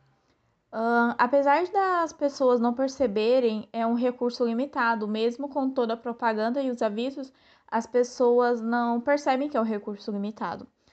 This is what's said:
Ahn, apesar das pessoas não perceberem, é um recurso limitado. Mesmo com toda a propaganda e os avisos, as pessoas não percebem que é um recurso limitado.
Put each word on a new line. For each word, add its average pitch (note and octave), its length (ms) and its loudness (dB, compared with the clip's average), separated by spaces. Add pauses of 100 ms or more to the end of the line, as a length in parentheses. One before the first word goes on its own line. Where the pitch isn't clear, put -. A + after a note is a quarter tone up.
(720)
Ahn, A#3 460 2
apesar C#4+ 500 2
das F4+ 460 0
pessoas B3+ 480 2
não A#3+ 120 2
perceberem, A#3+ 1000 0
é A3+ 120 -2
um A#3 100 0
recurso A#3+ 500 -2
limitado. A#3 600 -2
Mesmo A#3 440 -2
com C4+ 200 -2
toda A#3+ 260 0
a - 20 -4
propaganda A#3 640 -2
e C4 80 -2
os A#3+ 120 -6
avisos, B3 520 -4 (340)
as A#3 180 -2
pessoas A#3+ 760 2
não A#3+ 400 0
percebem C#4+ 480 0
que C#4+ 80 -4
é - 20 2
um A3 60 2
recurso G#3 440 -6
limitado. G3+ 560 -6 (280)